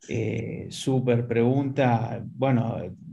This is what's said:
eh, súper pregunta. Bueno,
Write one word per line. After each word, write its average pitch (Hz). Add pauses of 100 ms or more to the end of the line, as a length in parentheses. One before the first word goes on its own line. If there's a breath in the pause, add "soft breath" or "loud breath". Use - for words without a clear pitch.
eh, 110
súper 123
pregunta. 120
Bueno, 117 (360)